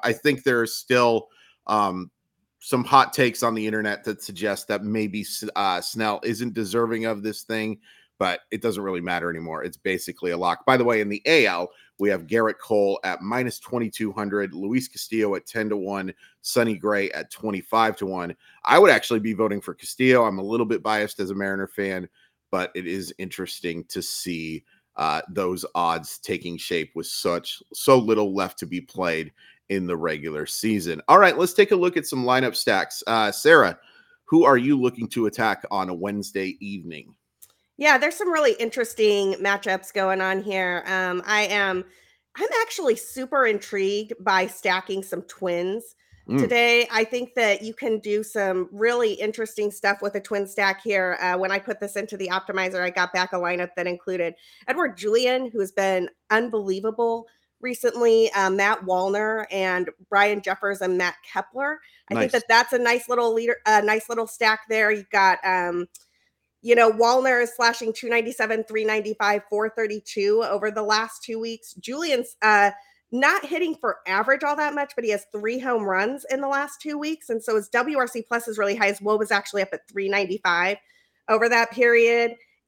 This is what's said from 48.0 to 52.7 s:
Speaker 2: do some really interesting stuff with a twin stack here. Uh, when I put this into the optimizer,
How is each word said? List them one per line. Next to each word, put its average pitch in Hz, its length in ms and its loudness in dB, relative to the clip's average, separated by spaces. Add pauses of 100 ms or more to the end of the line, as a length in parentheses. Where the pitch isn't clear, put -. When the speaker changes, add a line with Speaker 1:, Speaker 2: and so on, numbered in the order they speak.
Speaker 2:
do 214 240 -2
some 190 480 -2
really 226 400 2
interesting 214 580 -4
stuff 202 320 0
with 202 140 -4
a 196 40 -4
twin 202 280 -4
stack 196 340 -2
here. 185 380 0
Uh, 180 180 0
when 190 140 -2
I 196 80 -2
put 202 180 -8
this 202 160 -8
into 214 220 -6
the 190 120 -8
optimizer, 185 540 -2